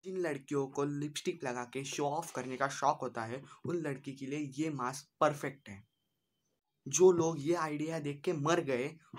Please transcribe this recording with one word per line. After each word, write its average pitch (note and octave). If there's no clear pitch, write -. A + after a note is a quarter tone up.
जिन F#3+
लड़कियों C#3+
को C#3+
लिपस्टिक D3
लगा B2
के C3
शो C#3+
ऑफ D#3
करने B2+
का C#3
शौक C#3+
होता A#2+
है, A#2+
उन F3
लड़की C#3+
के C3+
लिए C#3+
ये D#3
मास्क C3
परफेक्ट D3
है। G2
जो F3
लोग E3
ये D#3+
आइडिया D#3
देख C#3+
के F3+
मर D#3+
गए, C3+